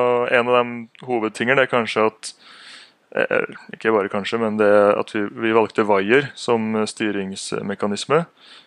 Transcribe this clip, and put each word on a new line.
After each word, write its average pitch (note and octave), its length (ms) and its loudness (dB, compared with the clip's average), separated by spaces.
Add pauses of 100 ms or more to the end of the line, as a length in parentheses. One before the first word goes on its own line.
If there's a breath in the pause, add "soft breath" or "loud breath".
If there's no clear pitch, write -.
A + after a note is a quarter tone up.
(360)
en B2 160 4
av B2 80 6
de A#2+ 480 -6
hovedtingene A#2+ 560 0
er - 80 -4
kanskje A2 380 2
at, - 240 -12 (800 loud breath)
eh, - 320 0 (300)
ikke A2+ 180 0
bare G2+ 160 -2
kanskje, G#2 320 -4
men G#2+ 160 -2
det G#2 80 4
er G#2 320 4
at - 160 -6
vi, G#2 80 -2 (220)
vi A2+ 100 2
valgte G#2+ 320 2
vaier G#2 480 2
som A2+ 400 -2
styringsmekanisme, G#2 1500 -4 (420 loud breath)